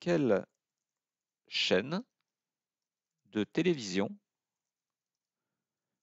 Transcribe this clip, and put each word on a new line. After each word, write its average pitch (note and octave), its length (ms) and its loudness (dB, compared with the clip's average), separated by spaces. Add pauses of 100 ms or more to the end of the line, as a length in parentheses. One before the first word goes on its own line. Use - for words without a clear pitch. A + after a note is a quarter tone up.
Quelle C#3 440 2 (1040)
chaîne C3+ 560 0 (1200)
de G#2 180 -2
télévision B2 680 -2 (1900)